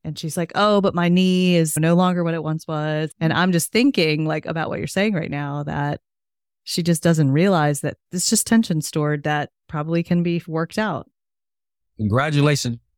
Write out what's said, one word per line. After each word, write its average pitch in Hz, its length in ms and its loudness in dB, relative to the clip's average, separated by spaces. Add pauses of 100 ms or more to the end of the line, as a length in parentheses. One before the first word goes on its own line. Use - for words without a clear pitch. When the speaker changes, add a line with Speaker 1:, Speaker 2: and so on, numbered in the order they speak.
Speaker 1:
and 156 140 -10
she's 156 180 -8
like, 170 180 -6
"Oh, 208 260 4
but 190 140 0
my 175 140 0
knee 180 480 4
is 165 200 2
no 160 180 2
longer 180 280 2
what 165 120 -2
it 160 80 -6
once 156 240 -6
was." 156 440 -4 (100)
And - 120 2
I'm 180 200 2
just 170 200 0
thinking, 170 520 2
like, 156 220 -4
about 165 240 -4
what - 80 -6
you're - 80 -6
saying 202 280 0
right 160 160 -4
now, 143 340 -6
that 147 360 -4 (640)
she - 180 -4
just 165 200 0
doesn't 160 280 4
realize 151 500 2
that - 180 -6 (140)
it's 180 180 -2
just - 160 0
tension 220 340 2
stored 147 440 -2
that 147 260 -2 (180)
probably 160 340 -4
can 175 200 0
be 170 240 -2
worked 160 320 -4
out. 202 320 -4 (880)
Speaker 2:
Congratulations. 135 800 2 (200)